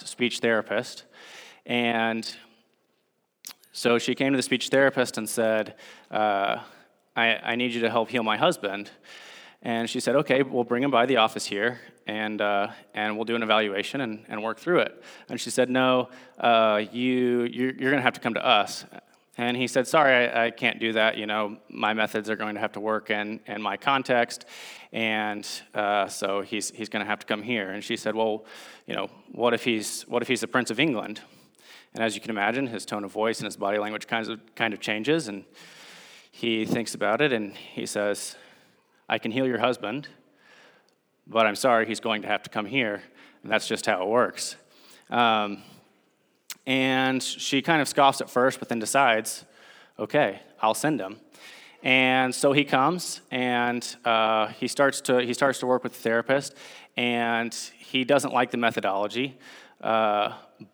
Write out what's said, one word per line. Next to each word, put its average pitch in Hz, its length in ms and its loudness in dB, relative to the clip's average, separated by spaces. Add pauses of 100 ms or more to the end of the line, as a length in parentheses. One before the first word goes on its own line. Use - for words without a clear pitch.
speech 120 300 -2
therapist. 113 640 0 (640)
And 113 680 -2 (1400)
so 117 260 2
she 123 160 -2
came 135 160 2
to 135 60 2
the 123 60 0
speech - 260 -2
therapist 135 480 4
and 110 100 -4
said, 110 480 0 (340)
uh, 104 500 0 (540)
"I, 117 300 4
I 117 120 -2
need 123 180 -2
you 117 80 -4
to 113 80 2
help 113 180 0
heal 113 160 -2
my 107 140 2
husband." 104 520 -2 (720)
And 117 280 -4
she 127 100 -4
said, 123 160 2
"Okay, 139 280 2
we'll 131 200 0
bring 120 180 -2
him 135 100 0
by 117 140 6
the 131 120 2
office 110 280 2
here, 110 360 -2 (260)
and, 107 320 -4
uh, 104 300 0 (240)
and 107 240 -4
we'll 113 80 -4
do 117 100 -2
an 117 80 -2
evaluation 107 560 0
and, 110 300 -6
and 110 120 -8
work 110 180 -6
through 170 200 2
it." - 240 -2 (240)
And 120 140 -8
she - 80 -8
said, 123 200 0
"No, 127 380 2 (320)
uh, 113 420 4 (120)
you, 123 580 2
you're, 127 220 -2
you're 131 180 -2
gonna 143 100 2
have 123 120 2
to - 80 -16
come 117 140 -2
to - 100 -4
us." 107 400 2 (520)
And 123 200 -2
he 127 100 0
said, 120 200 0
"Sorry, 131 420 6
I, 117 160 2
I 117 60 0
can't 113 280 -2
do 113 140 0
that. 110 240 4
You 107 80 -6
know, 107 320 -4 (120)
my 107 240 0
methods 107 360 -2
are 110 80 -2
going 107 180 -6
to 104 60 -8
have 107 120 -4
to 104 60 -10
work 107 300 -2
in, 104 360 -4
in 107 160 -10
my 101 140 -4
context, 127 720 0 (460)
and, 107 560 -4 (260)
uh, 101 340 0
so 98 340 -4
he's, 98 300 -6
he's 110 180 -10
gonna 104 160 -2
have 104 140 0
to - 60 -18
come 107 160 -2
here." 104 300 -2
And 101 120 -8
she 120 120 -4
said, 110 200 -2
"Well, 110 300 0 (400)
you - 100 -6
know, 101 140 -6 (220)
what 117 220 2
if 113 100 0
he's, 110 400 -2
what 120 180 -2
if 120 60 -4
he's 123 140 0
the 113 60 -4
Prince 123 220 0
of 113 100 -2
England?" 110 420 -2 (720)
And - 80 -6
as 110 140 0
you 104 60 -12
can 117 100 -8
imagine, 113 360 0
his 110 180 -8
tone 104 180 -4
of 98 80 -10
voice 110 280 0
and 110 60 -6
his 98 120 -8
body 101 200 0
language 104 300 -4
kinds 113 220 -2
of, 110 100 -10 (160)
kind 113 180 -2
of - 60 -8
changes, 117 480 -2
and 101 160 -8 (880)
he 113 340 -2
thinks 110 280 -4
about 107 280 0
it, 151 100 2
and 104 240 -2
he - 300 -10
says, 104 500 -4 (720)
"I 113 100 0
can 113 140 -6
heal 131 160 0
your 120 120 0
husband, 120 500 -2 (1160)
but 113 200 2
I'm 104 100 2
sorry, 117 300 4
he's 110 160 -4
going 107 200 -2
to 95 60 -10
have 104 160 -2
to - 60 -14
come 107 160 -4
here, 107 360 -2 (420)
and 104 80 -10
that's 107 160 0
just 107 180 -4
how 98 180 0
it 95 40 -2
works." 110 500 0 (520)
Um, 110 540 2 (1000)
and 131 560 0
she - 400 -2
kind 160 200 2
of 131 60 0
scoffs 135 340 4
at - 80 -8
first, 127 300 2
but 120 100 -8
then 120 100 -2
decides, 113 640 2 (560)
"Okay, 110 400 0 (220)
I'll 110 120 4
send 143 280 -2
him." 101 180 -10 (640)
And 131 500 4
so 143 200 4
he 143 100 4
comes, 147 560 0 (120)
and, 123 520 0 (220)
uh, 110 420 4
he 113 200 -6
starts 135 340 2
to, 123 220 2
he 123 100 -2
starts 135 260 2
to 127 60 -4
work 127 180 2
with 123 100 -8
the - 60 -18
therapist, 120 540 0 (420)
and 117 580 0 (260)
he 131 260 -2
doesn't 139 260 4
like 123 200 2
the 123 60 -2
methodology, 113 800 0 (420)
uh, 110 520 2 (400)